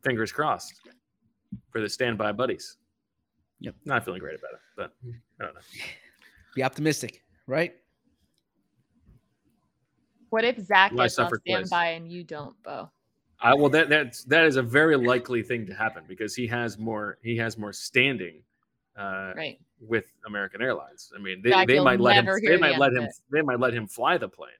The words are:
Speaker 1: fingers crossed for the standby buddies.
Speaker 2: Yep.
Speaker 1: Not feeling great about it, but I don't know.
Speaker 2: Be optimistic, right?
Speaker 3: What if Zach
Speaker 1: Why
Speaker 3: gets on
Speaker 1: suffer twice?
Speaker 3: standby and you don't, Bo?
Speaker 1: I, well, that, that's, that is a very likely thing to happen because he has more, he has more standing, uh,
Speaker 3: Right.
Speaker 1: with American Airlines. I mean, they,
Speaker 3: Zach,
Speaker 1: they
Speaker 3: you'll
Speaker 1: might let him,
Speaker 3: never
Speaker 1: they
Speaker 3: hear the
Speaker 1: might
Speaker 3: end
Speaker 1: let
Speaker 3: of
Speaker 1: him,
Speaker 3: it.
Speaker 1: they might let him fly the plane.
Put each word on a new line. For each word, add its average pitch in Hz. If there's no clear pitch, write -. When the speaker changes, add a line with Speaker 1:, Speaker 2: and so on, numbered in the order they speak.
Speaker 1:
fingers 110
crossed 143
for 113
the 104
standby 107
buddies. 113
Speaker 2:
Yep. 110
Speaker 1:
Not 131
feeling 92
great 76
about 60
it, -
but -
I -
don't 80
know. 85
Speaker 2:
Be 127
optimistic, 147
right? 160
Speaker 3:
What 226
if 240
Zach 196
Speaker 1:
Why 240
Speaker 3:
gets -
on -
Speaker 1:
suffer -
twice? 185
Speaker 3:
standby 175
and 165
you 175
don't, 151
Bo? -
Speaker 1:
I, 120
well, 143
that, 147
that's, 147
that 160
is 139
a 131
very 147
likely 123
thing 117
to 95
happen -
because 98
he 123
has 113
more, 107
he 113
has 113
more 104
standing, 107
uh, 95
Speaker 3:
Right. 156
Speaker 1:
with 113
American 101
Airlines. 87
I -
mean, 95
they, 117
Speaker 3:
Zach, 185
Speaker 1:
they 123
Speaker 3:
you'll 139
Speaker 1:
might 127
let 123
him, -
Speaker 3:
never 190
Speaker 1:
they 110
Speaker 3:
hear 175
the 180
Speaker 1:
might 156
Speaker 3:
end 135
Speaker 1:
let 139
Speaker 3:
of 127
Speaker 1:
him, 113
Speaker 3:
it. -
Speaker 1:
they 147
might 127
let 123
him 113
fly 147
the 110
plane. 65